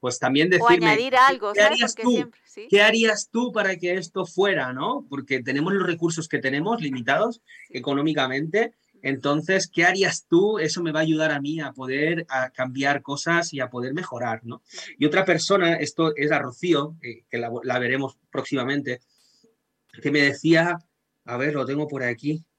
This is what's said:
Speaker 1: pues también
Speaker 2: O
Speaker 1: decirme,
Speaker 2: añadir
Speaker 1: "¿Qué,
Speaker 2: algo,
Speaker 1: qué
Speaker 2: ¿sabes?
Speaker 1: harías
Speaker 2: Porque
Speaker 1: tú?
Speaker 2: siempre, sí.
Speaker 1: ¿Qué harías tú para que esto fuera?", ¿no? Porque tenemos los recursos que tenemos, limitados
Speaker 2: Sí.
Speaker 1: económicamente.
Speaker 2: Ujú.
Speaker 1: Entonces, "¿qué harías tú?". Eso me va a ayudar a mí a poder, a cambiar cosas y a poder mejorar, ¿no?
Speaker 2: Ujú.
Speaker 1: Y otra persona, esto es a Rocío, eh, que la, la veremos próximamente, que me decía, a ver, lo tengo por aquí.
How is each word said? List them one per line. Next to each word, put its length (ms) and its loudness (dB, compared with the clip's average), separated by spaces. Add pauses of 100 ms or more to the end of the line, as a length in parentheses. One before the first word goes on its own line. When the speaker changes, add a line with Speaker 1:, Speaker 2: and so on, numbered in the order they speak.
Speaker 1:
pues 180 -4
también 400 2
Speaker 2:
O 80 4
Speaker 1:
decirme, 20 6
Speaker 2:
añadir 560 4
Speaker 1:
"¿Qué, 160 4
Speaker 2:
algo, 120 -2
Speaker 1:
qué 80 2
Speaker 2:
¿sabes? 60 8
Speaker 1:
harías 280 0
Speaker 2:
Porque 120 -4
Speaker 1:
tú? 60 4
Speaker 2:
siempre, 320 -2
sí. 240 -18
Speaker 1:
¿Qué 140 6
harías 480 2
tú 220 -2
para 240 -2
que 180 -2
esto 320 -6
fuera?", 460 0
¿no? 360 -6
Porque 340 -4
tenemos 320 -2
los 120 0
recursos 420 -2
que 100 -2
tenemos, 420 -2
limitados 600 -2 (260)
Speaker 2:
Sí. 100 -12
Speaker 1:
económicamente. 960 -2 (200)
Speaker 2:
Ujú. 80 -20
Speaker 1:
Entonces, 720 -2
"¿qué 120 2
harías 440 0
tú?". 300 4
Eso 240 -2
me 100 -4
va 80 0
a 20 2
ayudar 280 2
a 100 -2
mí 200 -6
a 120 -8
poder, 560 -2
a 220 -4
cambiar 520 -2
cosas 520 -2
y 60 -6
a 100 -4
poder 240 -6
mejorar, 500 -6
¿no? 180 -14 (100)
Speaker 2:
Ujú. 260 -18
Speaker 1:
Y 80 2
otra 180 2
persona, 500 2
esto 420 0
es 160 0
a 80 2
Rocío, 640 -2
eh, 280 -14
que 80 -6
la, 120 -4 (120)
la 160 -2
veremos 400 -2 (140)
próximamente, 680 -4 (1000)
que 80 0
me 120 2
decía, 560 4 (460)
a 120 -8
ver, 180 -2
lo 100 -2
tengo 240 -4
por 140 -6
aquí. 420 -4 (140)